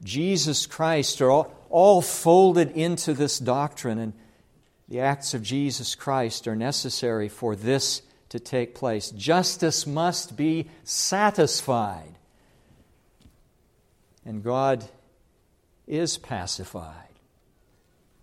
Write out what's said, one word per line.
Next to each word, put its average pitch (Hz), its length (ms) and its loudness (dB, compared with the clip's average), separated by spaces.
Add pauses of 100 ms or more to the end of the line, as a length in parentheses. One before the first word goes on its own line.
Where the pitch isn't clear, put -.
Jesus 151 640 -2
Christ 160 540 -2
are 131 100 6
all, 147 240 4 (160)
all 185 320 8
folded 170 680 6
into 160 420 -2
this 139 240 -2
doctrine, 127 600 -2
and 110 140 -6 (760)
the 123 120 -6
acts 139 340 -2
of 117 80 -6
Jesus 127 520 -4
Christ 131 520 -4
are 110 100 -4
necessary 117 720 -4
for 107 280 -6
this 123 460 -2 (260)
to 120 100 -8
take - 360 -6
place. 110 360 -4
Justice 160 760 0
must 147 500 -4
be 160 320 -2 (160)
satisfied, 123 1300 0 (2000)
and 107 180 -10
God 127 420 0 (1000)
is 156 320 -4
pacified, 90 760 -10 (1300)